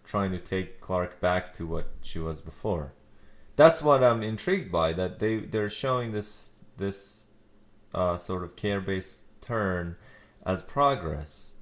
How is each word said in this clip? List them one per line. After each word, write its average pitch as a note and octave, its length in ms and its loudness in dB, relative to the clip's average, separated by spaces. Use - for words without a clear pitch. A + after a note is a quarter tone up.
trying G2 260 0
to F2+ 80 -2
take - 420 -4
Clark F2+ 400 -2
back F2+ 340 0
to E2+ 120 -8
what D#2+ 220 0
she - 200 -4
was D#2+ 200 -4
before. D#2+ 520 -4
That's D#3 260 10
what C#3 220 6
I'm A2+ 180 4
intrigued A2 480 -2
by, E2 220 2
that F2+ 260 -2
they, A2 200 0
they're G#2 300 -2
showing B2 440 -2
this, - 400 -8
this, - 480 -6
uh, F2 260 0
sort F2+ 260 -6
of E2+ 100 -12
care-based G2 680 -4
turn F2+ 560 -2
as F#2 180 -2
progress F2+ 1000 -2